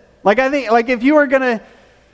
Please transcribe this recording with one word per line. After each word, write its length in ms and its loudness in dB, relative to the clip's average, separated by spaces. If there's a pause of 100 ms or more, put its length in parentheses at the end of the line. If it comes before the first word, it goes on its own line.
(220)
Like, 160 0
I 120 -2
think, 200 -4
like, 180 2
if 140 -4
you 120 2
were 120 4
gonna, 360 -2 (520)